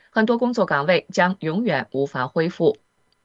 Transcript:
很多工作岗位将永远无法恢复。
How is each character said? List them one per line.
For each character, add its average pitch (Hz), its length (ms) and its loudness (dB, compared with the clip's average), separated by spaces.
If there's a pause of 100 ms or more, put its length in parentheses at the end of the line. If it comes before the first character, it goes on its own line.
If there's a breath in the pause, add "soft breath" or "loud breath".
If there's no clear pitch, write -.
很 220 160 0
多 233 140 2
工 247 160 -2
作 214 100 0
岗 147 220 -2
位 180 260 0
将 185 280 2
永 165 240 -2
远 147 260 -2
无 139 160 -2
法 131 220 -6
恢 165 200 0
复。 - 300 0 (460)